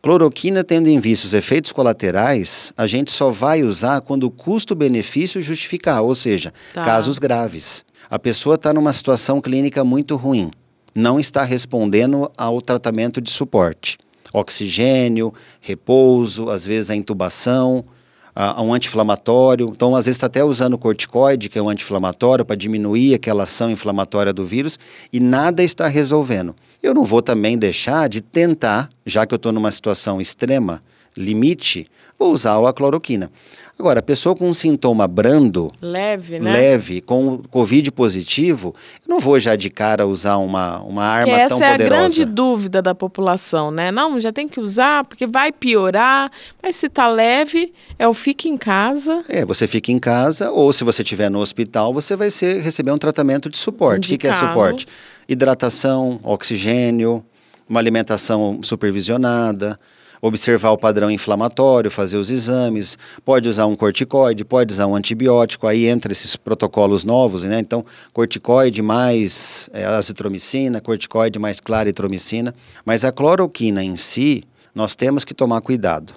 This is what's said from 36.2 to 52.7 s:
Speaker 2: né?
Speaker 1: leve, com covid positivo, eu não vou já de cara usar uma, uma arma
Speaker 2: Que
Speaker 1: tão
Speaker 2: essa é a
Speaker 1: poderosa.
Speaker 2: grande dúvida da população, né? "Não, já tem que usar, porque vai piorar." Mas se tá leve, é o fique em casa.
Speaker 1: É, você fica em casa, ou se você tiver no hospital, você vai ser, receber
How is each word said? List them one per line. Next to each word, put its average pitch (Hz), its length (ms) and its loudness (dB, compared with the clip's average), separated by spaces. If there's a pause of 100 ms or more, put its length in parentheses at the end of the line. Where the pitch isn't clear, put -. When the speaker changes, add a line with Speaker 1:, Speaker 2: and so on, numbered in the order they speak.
Speaker 2:
né? - 140 -2
Speaker 1:
leve, 120 480 2
com 127 380 -2 (120)
covid 127 440 2
positivo, 110 840 0 (320)
eu - 20 -8
não 349 120 2
vou 135 180 4
já 110 160 2
de 101 140 -6
cara 107 360 0
usar 98 300 0
uma, 92 460 -2
uma 101 240 -6
arma 117 260 2
Speaker 2:
Que 240 160 4
Speaker 1:
tão 254 100 2
Speaker 2:
essa 285 80 2
é - 40 6
a - 20 4
Speaker 1:
poderosa. 269 300 4
Speaker 2:
grande 320 240 2
dúvida 208 560 0
da 185 120 0
população, 185 800 -2
né? 170 180 -4
"Não, 269 300 -2
já 220 140 -4
tem 294 160 -8
que 269 100 -10
usar, 254 460 0
porque - 200 -8
vai 269 280 0
piorar." 240 760 2 (320)
Mas 370 140 -4
se 294 140 -2
tá 247 180 2
leve, 294 640 2 (260)
é 226 80 0
o 233 80 4
fique 277 360 -4
em 285 80 -2
casa. 277 720 -2
Speaker 1:
É, 185 160 -2
você 107 200 0
fica 113 280 -2
em 127 60 0
casa, 143 520 0
ou 143 220 4
se - 100 0
você 117 180 2
tiver 101 300 -2
no 104 80 -2
hospital, 110 540 -2
você 151 240 -4
vai 208 120 -2
ser, 185 320 -2
receber 147 300 0